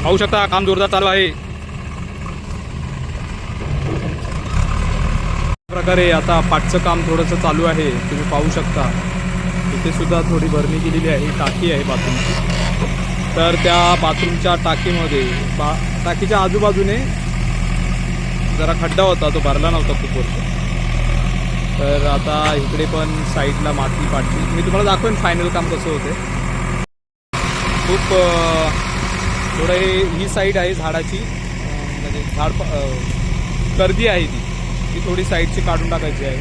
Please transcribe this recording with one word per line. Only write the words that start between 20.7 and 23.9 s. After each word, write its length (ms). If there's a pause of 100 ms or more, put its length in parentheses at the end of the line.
तर 260
आता 480
इकडे 320
पण 380
साईडला 480
माती 420